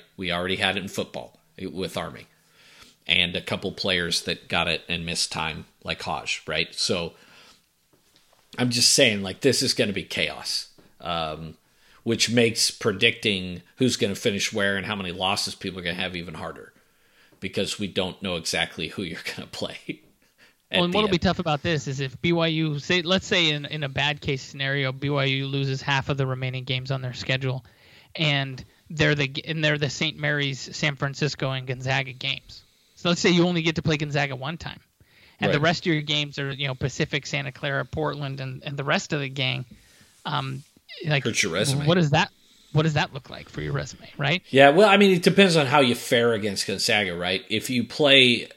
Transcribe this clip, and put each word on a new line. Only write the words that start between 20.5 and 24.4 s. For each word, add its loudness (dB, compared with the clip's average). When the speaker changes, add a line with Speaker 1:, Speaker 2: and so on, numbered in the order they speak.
Speaker 1:
at 0
Speaker 2:
Well, 4
and 0
Speaker 1:
the 0
Speaker 2:
what'll 2
Speaker 1:
end. 0
Speaker 2:
be 4
tough 0
about -2
this -2
is -6
if -8
B 2
Y 2
U, -2
say, 0
let's 0
say 2
in, -2
in -8
a -4
bad -2
case -4